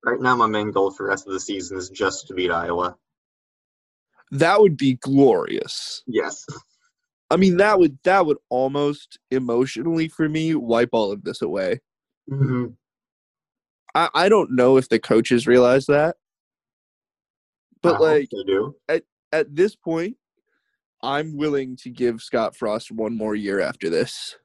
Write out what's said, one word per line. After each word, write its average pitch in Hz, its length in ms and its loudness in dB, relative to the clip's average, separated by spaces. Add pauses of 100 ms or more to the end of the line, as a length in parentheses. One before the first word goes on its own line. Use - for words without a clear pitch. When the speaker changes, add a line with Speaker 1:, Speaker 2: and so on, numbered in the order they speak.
Speaker 1:
Right 123 160 -2
now, 127 160 2
my 117 120 2
main 107 240 -2
goal 98 200 0
for - 120 -12
the 98 60 -4
rest 95 180 -6
of 95 60 -8
the 92 60 -6
season 95 380 -10
is 92 120 -10
just 95 380 -6
to 95 60 -16
beat 90 180 -2
Iowa. 85 440 -4 (1400)
Speaker 2:
That 170 300 4
would 180 160 4
be 135 180 0
glorious. - 1120 0
Speaker 1:
Yes. 98 380 -6 (840)
Speaker 2:
I - 60 2
mean, 185 220 4
that 202 220 4
would, 147 240 2
that 180 220 4
would 151 120 0 (120)
almost 143 680 -4 (100)
emotionally 131 800 -2
for 156 220 -4
me 160 260 -2
wipe 117 380 0
all 110 180 0
of 101 120 -10
this - 180 -8
away. 95 400 -4 (500)
Speaker 1:
Mm-hmm. 131 360 -2 (1300)
Speaker 2:
I, 165 200 0
I 180 160 2
don't 202 220 4
know 127 260 6
if 131 120 2
the 113 100 2
coaches 120 480 2
realize 123 400 6
that. 147 280 2 (1700)
But, 170 140 4
Speaker 1:
I - 20 -6
hope - 40 2
Speaker 2:
like, 151 300 2
Speaker 1:
they 101 140 -10
do. 101 300 0 (120)
Speaker 2:
at, 165 160 -2 (280)
at 151 240 -2
this 190 200 2
point, 170 400 -6 (880)
I'm 151 340 -4
willing 139 400 -4
to - 120 -16
give 120 320 -2
Scott 113 340 -4
Frost 110 360 -6
one 110 260 -6
more 107 180 -4
year 101 240 -2
after 82 300 -4
this. - 560 -4